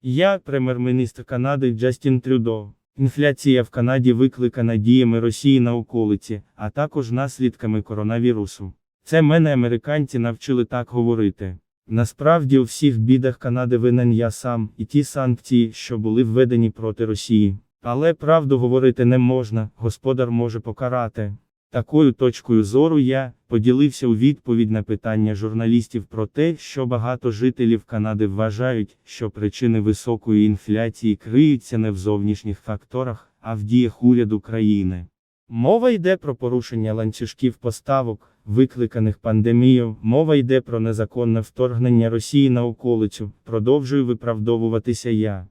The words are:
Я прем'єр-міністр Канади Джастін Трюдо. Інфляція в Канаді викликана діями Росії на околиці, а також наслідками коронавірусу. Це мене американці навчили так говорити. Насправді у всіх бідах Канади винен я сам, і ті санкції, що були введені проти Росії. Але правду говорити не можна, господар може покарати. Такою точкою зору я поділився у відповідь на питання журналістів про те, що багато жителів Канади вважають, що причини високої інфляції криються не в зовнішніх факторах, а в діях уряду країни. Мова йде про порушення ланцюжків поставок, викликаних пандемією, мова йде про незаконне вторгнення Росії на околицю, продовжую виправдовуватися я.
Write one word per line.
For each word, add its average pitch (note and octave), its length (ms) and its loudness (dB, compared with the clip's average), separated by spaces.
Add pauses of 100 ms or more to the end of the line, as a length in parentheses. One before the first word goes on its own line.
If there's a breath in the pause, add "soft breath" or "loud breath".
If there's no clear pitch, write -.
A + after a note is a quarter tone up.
Я E3+ 360 0
прем'єр-міністр B2+ 840 -2
Канади C3 480 -2
Джастін B2+ 480 0
Трюдо. A2+ 520 -2 (240)
Інфляція C3+ 680 2
в A2+ 60 -4
Канаді B2+ 440 0
викликана A#2+ 640 0
діями A#2 440 4
Росії B2+ 400 2
на A#2+ 140 0
околиці, G#2+ 680 -4 (140)
а G#2+ 140 -8
також C#3+ 400 -6
наслідками A#2+ 720 -4
коронавірусу. G#2+ 920 -4 (320)
Це D#3+ 180 2
мене D#3 300 4
американці B2+ 680 -2
навчили A#2 460 -2
так A#2+ 260 -6
говорити. A2 680 -2 (300)
Насправді C3+ 680 2
у B2+ 40 4
всіх B2 360 0
бідах B2+ 400 2
Канади B2 380 -2
винен A#2+ 360 2
я A2+ 180 0
сам, A2+ 460 -6
і A2+ 80 -8
ті D3 200 0
санкції, B2 680 0
що - 260 -10
були A2 260 0
введені A#2 460 2
проти A2+ 340 -6
Росії. G#2 540 0 (240)
Але C#3+ 320 0
правду D3 440 2
говорити B2 460 2
не B2+ 140 4
можна, A#2+ 580 0
господар B2 540 -2
може A#2 300 -2
покарати. A#2 760 -6 (400)
Такою C#3 380 2
точкою A#2 520 0
зору D3 340 2
я C3 340 -2 (160)
поділився B2+ 580 2
у A2+ 100 2
відповідь A#2 540 0
на A2 120 -2
питання G#2+ 520 -2
журналістів A2 680 -2
про A2 220 -6
те, D#3 300 -2
що - 300 -8
багато B2 440 -4
жителів A#2 540 0
Канади G#2+ 420 -4
вважають, A2 800 -4
що - 260 -10
причини A2 500 -2
високої G#2+ 680 0
інфляції G#2+ 720 -2
криються B2 600 0
не A2 120 0
в G2+ 60 -6
зовнішніх G#2 640 -4
факторах, A#2 800 -10
а A2+ 140 -10
в G#2 80 -8
діях A#2 400 0
уряду A#2+ 380 4
країни. G2+ 640 -2 (420)
Мова F#3+ 420 2
йде F#3 260 0
про C#3+ 180 -8
порушення A#2 600 -4
ланцюжків A2+ 600 -4
поставок, B2 760 -6 (140)
викликаних A2+ 720 0
пандемією, A#2 840 2
мова D3 340 2
йде C3 240 2
про A#2 200 -6
незаконне A2+ 600 -2
вторгнення A#2+ 680 0
Росії C3 400 2
на A#2+ 140 0
околицю, A2 680 -4 (120)
продовжую B2+ 600 0
виправдовуватися A2+ 1040 -2
я. G#2 400 -4